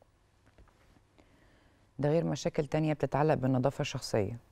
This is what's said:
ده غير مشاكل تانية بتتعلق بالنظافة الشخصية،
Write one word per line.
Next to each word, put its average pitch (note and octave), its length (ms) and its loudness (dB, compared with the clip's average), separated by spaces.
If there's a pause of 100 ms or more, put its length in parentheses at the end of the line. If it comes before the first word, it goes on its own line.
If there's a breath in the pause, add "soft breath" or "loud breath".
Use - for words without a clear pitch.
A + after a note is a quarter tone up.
(2000 soft breath)
ده C#3 100 0
غير D#3+ 160 2
مشاكل D#3 420 -2
تانية D#3 260 0
بتتعلق D3 420 2
بالنظافة C3 480 0
الشخصية، A#2 560 -2 (140)